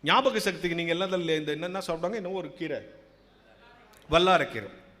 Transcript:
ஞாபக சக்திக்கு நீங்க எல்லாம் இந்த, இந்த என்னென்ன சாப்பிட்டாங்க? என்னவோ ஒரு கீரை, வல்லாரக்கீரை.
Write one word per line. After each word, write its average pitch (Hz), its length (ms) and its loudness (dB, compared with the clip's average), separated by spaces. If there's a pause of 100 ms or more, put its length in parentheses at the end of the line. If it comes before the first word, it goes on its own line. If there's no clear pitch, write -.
ஞாபக 220 360 4
சக்திக்கு 170 360 -2
நீங்க 170 160 -2
எல்லாம் 185 280 0
இந்த, 160 160 0
இந்த 151 160 -2
என்னென்ன 180 280 -6
சாப்பிட்டாங்க? 175 340 -4
என்னவோ 190 220 -6
ஒரு 180 180 -8
கீரை, 151 260 -6 (1300)
வல்லாரக்கீரை. 156 600 4 (320)